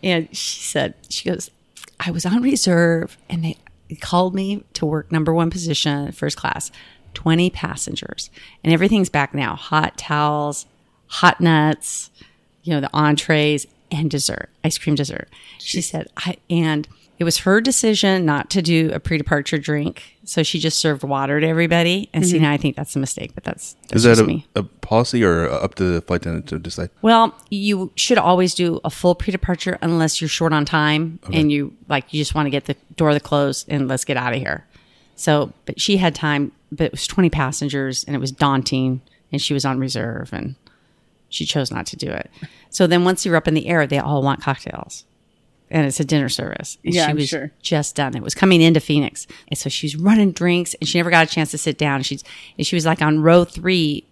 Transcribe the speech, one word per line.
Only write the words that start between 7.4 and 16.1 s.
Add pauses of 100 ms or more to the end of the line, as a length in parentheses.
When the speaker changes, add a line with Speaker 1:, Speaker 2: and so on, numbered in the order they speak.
Speaker 1:
passengers, (320)
and
everything's
back
now.
Hot
towels, (420)
hot
nuts, (540)
you
know,
the
entrees, (240)
and
dessert, (140)
ice
cream
dessert. (300)
She
Speaker 2:
Jeez.
Speaker 1:
said, (100)